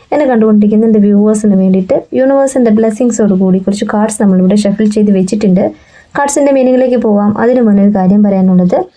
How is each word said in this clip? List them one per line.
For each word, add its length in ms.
എന്നെ 140
കണ്ടുകൊണ്ടിരിക്കുന്ന 600
എൻ്റെ 120
വ്യൂവേഴ്സിന് 580
വേണ്ടിയിട്ട് 480
യൂണിവേഴ്സിൻ്റെ 560
ബ്ലെസ്സിങ്സോട് 640
കൂടി 240
കുറച്ച് 260
കാർഡ്സ് 280
നമ്മളിവിടെ 340
ഷഫിൾ 280
ചെയ്ത് 260
വെച്ചിട്ടുണ്ട്. 640
കാർഡ്സിൻ്റെ 340
മീനിങ്ങിലേക്ക് 440
പോവാം. 420
അതിനു 220
മുന്നേ 220
ഒരു 120
കാര്യം 280
പറയാനുള്ളത്, 600